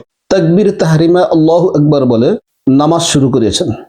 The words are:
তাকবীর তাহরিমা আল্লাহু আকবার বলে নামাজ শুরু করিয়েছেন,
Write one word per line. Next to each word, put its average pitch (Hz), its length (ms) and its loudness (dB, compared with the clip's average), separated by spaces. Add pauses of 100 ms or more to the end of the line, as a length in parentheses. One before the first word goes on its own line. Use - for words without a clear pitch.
(280)
তাকবীর 190 500 0
তাহরিমা 165 440 0
আল্লাহু 165 460 0
আকবার 147 360 0
বলে 123 320 0 (340)
নামাজ 151 320 2
শুরু 135 280 0
করিয়েছেন, 113 380 -2 (200)